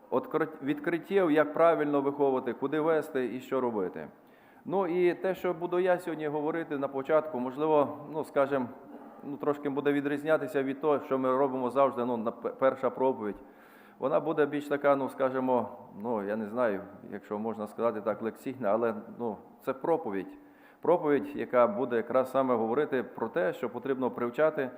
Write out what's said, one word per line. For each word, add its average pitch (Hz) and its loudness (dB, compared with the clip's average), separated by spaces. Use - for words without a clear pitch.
откр-, 156 -2
відкриттів, 165 0
як 147 4
правильно 151 4
виховувати, 135 0
куди 139 -2
вести 143 0
і 127 -8
що 127 -2
робити. 90 -4
Ну, 185 0
і 175 2
те, 180 -2
що 180 -2
буду 175 -2
я 180 4
сьогодні 156 -6
говорити 151 -2
на 139 -2
початку, 139 0
можливо, 139 2
ну, 156 -4
скажімо, 135 2
ну, 143 -8
трошки 147 -2
буде 143 2
відрізнятися 143 0
від 135 -4
того, 147 4
що 131 -2
ми 131 2
робимо 131 2
завжди, 123 4
ну, 123 0
на 113 -2
п-, - -6
перша 131 2
проповідь. 113 0
Вона 156 2
буде 151 2
більш 143 -4
така, 143 4
ну, 135 -4
скажімо, 127 0
ну, 110 -2
я 104 -2
не 110 -6
знаю, 107 0
якщо 104 -8
можна 107 -6
сказати 110 -2
так, 104 -2
лекційна, 117 -4
але, 113 2
ну, 110 -4
це 135 -4
проповідь. 120 -2
Проповідь, 151 2
яка 120 4
буде 120 -2
якраз 123 2
саме 131 2
говорити 120 0
про 113 -6
те, 175 -2
що 117 -6
потрібно 123 -2
привчати 135 0